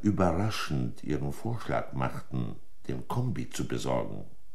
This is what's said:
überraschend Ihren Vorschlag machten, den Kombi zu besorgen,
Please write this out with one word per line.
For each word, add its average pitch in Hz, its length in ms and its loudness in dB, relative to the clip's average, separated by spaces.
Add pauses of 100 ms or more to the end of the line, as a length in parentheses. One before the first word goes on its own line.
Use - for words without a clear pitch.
überraschend 90 1000 2
Ihren 71 300 0
Vorschlag - 600 -2
machten, 62 640 -2 (300)
den - 200 -2
Kombi 123 420 0
zu - 180 -2
besorgen, 53 560 0 (300)